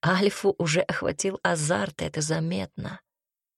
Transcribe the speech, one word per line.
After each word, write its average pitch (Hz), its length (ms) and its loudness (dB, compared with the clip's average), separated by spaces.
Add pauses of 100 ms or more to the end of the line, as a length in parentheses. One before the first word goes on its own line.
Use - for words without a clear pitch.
Альфу 196 520 4
уже 165 240 2
охватил - 600 -2
азарт, 170 600 0
это 156 180 -4
заметно. 165 800 -2 (580)